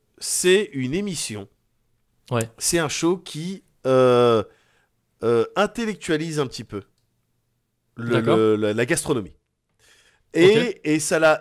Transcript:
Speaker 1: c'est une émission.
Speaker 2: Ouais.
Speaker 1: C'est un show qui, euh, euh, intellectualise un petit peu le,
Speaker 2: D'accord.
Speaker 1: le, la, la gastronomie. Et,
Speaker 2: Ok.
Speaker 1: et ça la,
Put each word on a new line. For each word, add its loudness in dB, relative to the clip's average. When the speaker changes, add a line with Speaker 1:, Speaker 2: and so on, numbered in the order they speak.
Speaker 1:
c'est 0
une -6
émission. -8
Speaker 2:
Ouais. -2
Speaker 1:
C'est -2
un -2
show -2
qui, -12
euh, 4
euh, 2
intellectualise -4
un -2
petit -14
peu -12
le, -10
Speaker 2:
D'accord. 2
Speaker 1:
le, 4
la, -2
la 0
gastronomie. -4
Et, 4
Speaker 2:
Ok. -4
Speaker 1:
et 0
ça -2
la, 4